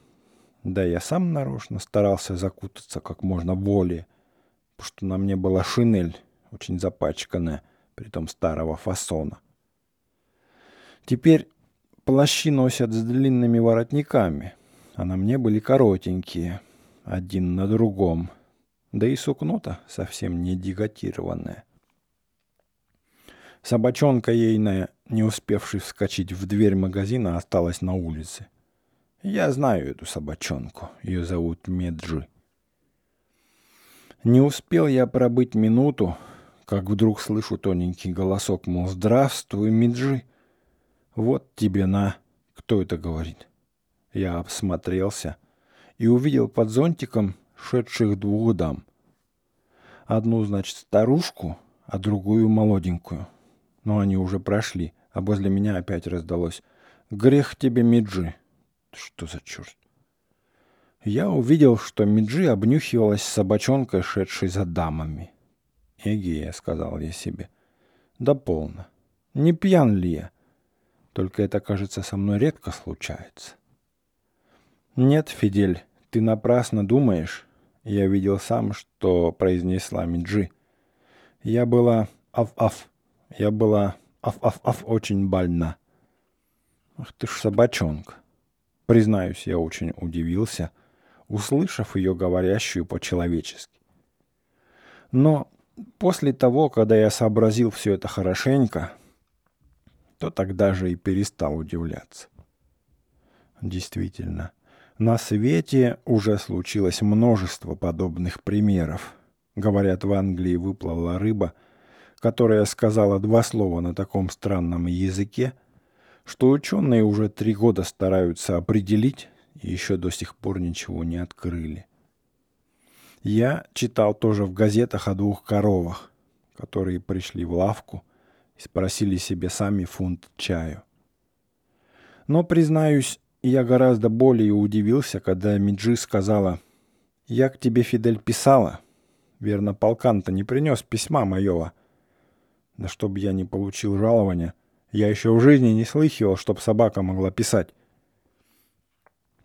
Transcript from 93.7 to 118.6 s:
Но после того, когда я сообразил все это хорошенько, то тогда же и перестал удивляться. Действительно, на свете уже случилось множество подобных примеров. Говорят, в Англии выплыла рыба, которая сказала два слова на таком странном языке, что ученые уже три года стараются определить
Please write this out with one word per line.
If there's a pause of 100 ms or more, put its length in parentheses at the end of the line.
Но (480)
после
того,
когда
я
сообразил
все
это
хорошенько, (1300)
то
тогда
же
и
перестал
удивляться. (1300)
Действительно, (460)
на
свете
уже
случилось
множество
подобных
примеров. (400)
Говорят,
в
Англии
выплыла
рыба, (680)
которая
сказала
два
слова
на
таком
странном
языке, (720)
что
ученые
уже
три
года
стараются
определить (320)